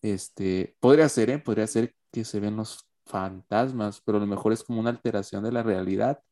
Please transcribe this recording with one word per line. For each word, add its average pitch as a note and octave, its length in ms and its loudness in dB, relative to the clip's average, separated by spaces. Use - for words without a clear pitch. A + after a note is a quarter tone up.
este, F#2+ 760 -2
podría D3 280 8
ser, A2+ 220 2
¿eh? C#3+ 80 -2
Podría G#2+ 280 0
ser A2+ 280 -2
que A2+ 140 -6
se G#2 160 -6
ven G#2 160 -4
los - 320 -10
fantasmas, G#2 1000 -4
pero G#2 140 2
a - 20 2
lo G#2 60 -2
mejor G2+ 260 0
es A2+ 120 -2
como A2+ 160 -4
una A#2 100 0
alteración G#2+ 540 -4
de A#2 80 -2
la A#2 100 -2
realidad G#2 680 0